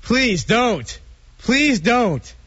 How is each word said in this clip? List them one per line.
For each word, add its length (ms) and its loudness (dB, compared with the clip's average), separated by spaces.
Please 440 0
don't. 540 -2
Please 400 2
don't. 540 0